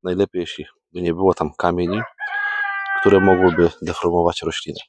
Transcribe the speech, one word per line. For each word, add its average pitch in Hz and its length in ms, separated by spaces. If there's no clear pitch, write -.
Najlepiej, 90 380
jeśli 80 240
by 90 100
nie 85 120
było 90 200
tam 78 200
kamieni, 87 480
które 98 200
mogłyby 90 520
deformować 85 600
rośliny. 80 480